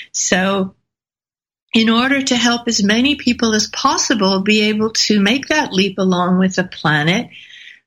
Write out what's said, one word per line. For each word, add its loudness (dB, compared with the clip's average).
So -2
in 4
order 2
to -2
help 0
as -2
many 2
people -2
as 0
possible 0
be 2
able -2
to 0
make 0
that -2
leap 0
along 2
with 0
the 0
planet, -2